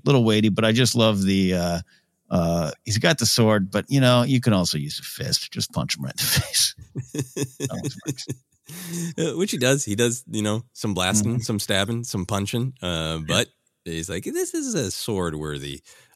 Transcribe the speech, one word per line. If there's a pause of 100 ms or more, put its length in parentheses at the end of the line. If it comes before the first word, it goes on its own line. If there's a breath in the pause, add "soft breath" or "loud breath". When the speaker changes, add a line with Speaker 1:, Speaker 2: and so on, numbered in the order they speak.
Speaker 1:
little
weighty,
but
I
just
love
the,
uh, (500 soft breath)
uh, (140)
he's
got
the
sword,
but,
you
know,
you
can
also
use
a
fist.
Just
punch
him
right
in
the
face.
<laughs> (300)
That
always (100)
works. (920 loud breath)
Speaker 2:
Uh,
which
he
does.
He
does,
you
know, (100)
some
blasting,
Speaker 1:
Mm-hmm.
Speaker 2:
some
stabbing,
some
punching.
Uh,
Speaker 1:
Yeah.
Speaker 2:
but (360)
he's
like,
"This
is
a
sword
worthy." (340 soft breath)